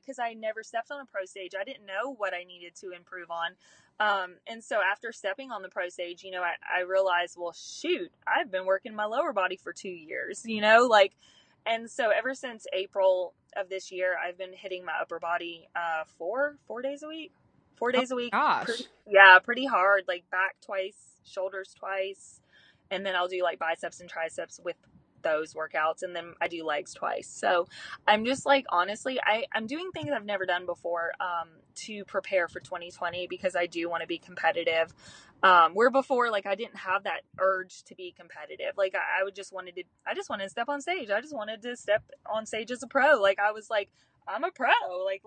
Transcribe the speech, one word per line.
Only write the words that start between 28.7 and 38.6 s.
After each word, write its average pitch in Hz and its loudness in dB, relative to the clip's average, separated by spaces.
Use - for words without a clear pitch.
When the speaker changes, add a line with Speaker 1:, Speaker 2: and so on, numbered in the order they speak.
Speaker 1:
I, 220 0
I'm 220 -4
doing 330 -6
things 302 -6
I've 214 -6
never 196 -4
done 180 -2
before, 170 -4
um, 170 -4
to 208 -10
prepare 190 0
for 175 -10
twenty 175 -12
twenty 175 -6
because 180 -4
I 175 0
do 170 -4
wanna 165 -4
be 170 -4
competitive. 165 0
Um, 175 8
where 233 6
before, 240 2
like, 202 -2
I 196 0
didn't 214 -6
have 196 -2
that 175 -4
urge 185 0
to - -20
be 180 -14
competitive. 156 -10